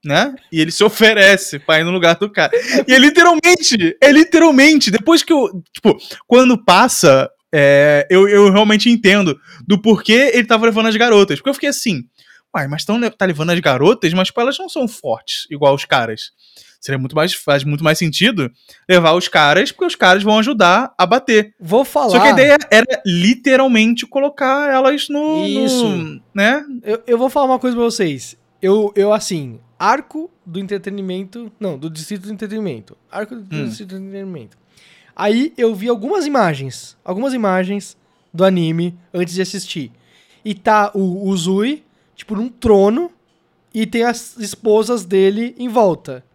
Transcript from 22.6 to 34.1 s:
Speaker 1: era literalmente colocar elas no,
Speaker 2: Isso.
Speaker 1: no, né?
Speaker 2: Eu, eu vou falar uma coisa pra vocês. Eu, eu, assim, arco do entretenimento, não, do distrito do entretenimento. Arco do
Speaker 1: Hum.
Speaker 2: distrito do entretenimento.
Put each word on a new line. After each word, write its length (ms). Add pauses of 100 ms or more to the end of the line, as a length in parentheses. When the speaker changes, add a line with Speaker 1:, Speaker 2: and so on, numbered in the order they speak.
Speaker 1:
era 160 (180)
literalmente 1000
colocar 680
elas 360
no, 360
Speaker 2:
Isso. 420
Speaker 1:
no, 320 (140)
né? 320 (160)
Speaker 2:
Eu, 240
eu 140
vou 100
falar 160
uma 140
coisa 160
pra 100
vocês. 500 (240)
Eu, 360
eu, 180
assim, 460 (180)
arco 520 (140)
do 160
entretenimento, 1000
não, 180
do 120
distrito 380
do 60
entretenimento. 640 (140)
Arco 240
do 60 (140)
Speaker 1:
Hum. 120
Speaker 2:
distrito 220
do 80
entretenimento. 600 (580)